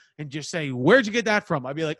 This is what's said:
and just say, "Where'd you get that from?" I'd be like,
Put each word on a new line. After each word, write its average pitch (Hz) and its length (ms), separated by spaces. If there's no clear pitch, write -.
and 151 100
just 143 220
say, 156 200
"Where'd 175 360
you 208 60
get 226 120
that 208 220
from?" 143 180
I'd 139 120
be 160 80
like, 156 160